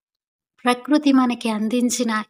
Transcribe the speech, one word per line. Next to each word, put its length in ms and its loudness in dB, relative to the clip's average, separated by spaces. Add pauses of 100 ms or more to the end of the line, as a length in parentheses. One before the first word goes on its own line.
(640)
ప్రకృతి 480 2
మనకి 380 0
అందించిన 600 -2 (160)